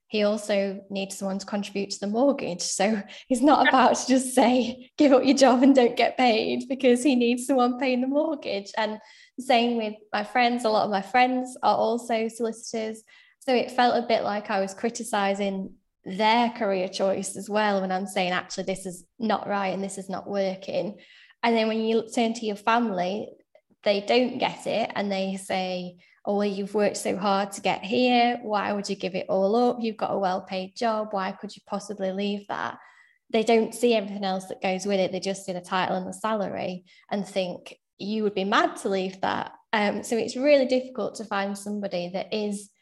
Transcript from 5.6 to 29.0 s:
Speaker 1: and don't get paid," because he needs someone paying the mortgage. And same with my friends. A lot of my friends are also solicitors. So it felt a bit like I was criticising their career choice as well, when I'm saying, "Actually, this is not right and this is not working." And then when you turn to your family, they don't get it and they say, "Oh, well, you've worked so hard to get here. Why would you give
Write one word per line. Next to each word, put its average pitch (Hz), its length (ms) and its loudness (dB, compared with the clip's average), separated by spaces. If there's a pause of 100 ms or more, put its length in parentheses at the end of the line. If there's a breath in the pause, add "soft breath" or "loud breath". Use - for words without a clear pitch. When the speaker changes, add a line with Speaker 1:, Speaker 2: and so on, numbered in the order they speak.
Speaker 1:
and 277 120 8
don't 240 220 4
get - 200 2
paid," 247 520 2
because 247 340 4
he 285 120 4
needs 247 300 2
someone 247 340 2
paying 254 220 0
the 262 60 0
mortgage. 277 720 -2
And 214 220 -2 (400 loud breath)
same 240 380 2
with 214 180 -4 (160)
my 208 120 -2
friends. 240 420 0
A 220 40 0
lot 214 160 2
of 208 60 -2
my 202 100 0
friends 254 640 0
are 208 120 4
also 226 520 0
solicitors. 220 760 -6 (360 soft breath)
So 269 140 0
it 240 180 2
felt 240 300 4
a 233 60 -6
bit 226 160 2
like 208 260 -4
I 202 120 0
was 196 120 -4
criticising 196 1000 -2 (320)
their 220 460 2
career 196 380 -2
choice 196 460 -2
as 196 140 -10
well, 208 320 2
when 190 100 -2
I'm 185 160 -2
saying, 185 240 -2
"Actually, 180 340 -4
this 190 200 -6
is 175 200 -12 (140)
not 214 280 -2
right 196 260 -2
and 190 100 -4
this 196 140 -8
is 190 120 -12
not 190 200 -8
working." 190 720 -4 (420 loud breath)
And 233 140 2
then 220 120 2
when 220 160 -2
you 220 260 0
turn 233 240 0
to 220 120 -8
your 208 100 -2
family, 202 720 -2 (540)
they 202 180 2
don't 233 360 2
get - 300 -4
it - 280 -2
and 202 160 -2
they 190 260 -2
say, 185 600 -6 (280 soft breath)
"Oh, 202 120 0
well, 208 80 2
you've 202 280 -4
worked 208 240 2
so 202 200 -2
hard 196 360 0
to - 80 -12
get - 220 -2
here. 240 600 2
Why 202 300 -2
would 202 160 -4
you 196 60 -4
give 190 200 -6